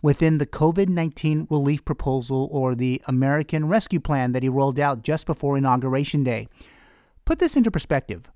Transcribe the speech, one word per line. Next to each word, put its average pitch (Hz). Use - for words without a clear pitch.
within 156
the 143
covid 170
nineteen 160
relief 147
proposal 135
or 131
the 127
American 143
Rescue 190
Plan 131
that 127
he 131
rolled 135
out 139
just 156
before 139
Inauguration 135
Day. 113
Put 330
this 339
into 233
perspective. 135